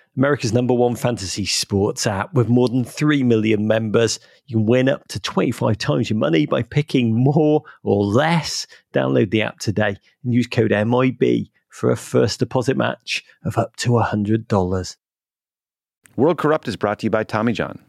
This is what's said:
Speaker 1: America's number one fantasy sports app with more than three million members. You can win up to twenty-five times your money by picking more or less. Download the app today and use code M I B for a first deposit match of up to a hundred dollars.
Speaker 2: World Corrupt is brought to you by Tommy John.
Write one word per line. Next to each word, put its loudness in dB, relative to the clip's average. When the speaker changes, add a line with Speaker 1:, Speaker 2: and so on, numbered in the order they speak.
Speaker 1:
America's 0
number 2
one 2
fantasy -4
sports -2
app -2
with 2
more 4
than -2
three 0
million 2
members. 0
You -2
can 2
win 4
up -4
to -10
twenty-five -2
times -2
your -2
money 0
by 0
picking 0
more 2
or 2
less. 0
Download 0
the 0
app -8
today -2
and 0
use 2
code 0
M 0
I 2
B 0
for -4
a 0
first -2
deposit -2
match -4
of -6
up -2
to 0
a 2
hundred -2
dollars. -2
Speaker 2:
World 2
Corrupt 0
is -2
brought -2
to -4
you -2
by 2
Tommy -2
John. -6